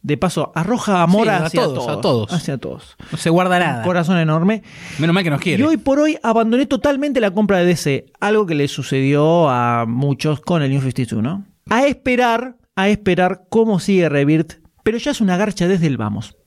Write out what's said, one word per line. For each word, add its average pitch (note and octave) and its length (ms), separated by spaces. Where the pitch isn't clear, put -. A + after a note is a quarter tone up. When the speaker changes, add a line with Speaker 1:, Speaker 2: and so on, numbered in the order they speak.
Speaker 1:
De C#3+ 180
paso, E3 360
arroja F#3 480
amor F3+ 220
Speaker 2:
Sí, A3 60
a G3 60
Speaker 1:
hacia A#3+ 160
Speaker 2:
todos, D#3 120
Speaker 1:
todos. - 20
Speaker 2:
a - 140
todos. B2 320
Speaker 1:
Hacia C#3+ 240
todos. - 380
Speaker 2:
No D#3 60
se E3 140
guarda F3+ 260
Speaker 1:
Un F3 60
Speaker 2:
nada. C#3 220
Speaker 1:
corazón F3 340
enorme. E3 440
Speaker 2:
Menos E3 160
mal F#3+ 100
que E3 60
nos C#3+ 100
quiere. F#3+ 220
Speaker 1:
Y - 20
hoy D#4 140
por C4+ 200
hoy D4+ 240
abandoné A3+ 440
totalmente C#4+ 540
la G#3 100
compra G3 280
de F3 60
D F3 120
C, C#3 300
algo G#3+ 240
que E3 100
le C#3+ 140
sucedió C#3+ 800
a A#2+ 380
muchos C#3 540
con E3+ 220
el C3+ 100
New C#3 100
fifty-two, A#2+ 400
¿no? F#3 240
A B3 160
esperar, B3 720
a G3 140
esperar F#3+ 580
cómo A3 320
sigue F3+ 300
Rebirth, D3 500
pero A3 160
ya C#4+ 140
es - 100
una F3+ 160
garcha F#3+ 300
desde F3 180
el C#3 100
vamos. G#2+ 400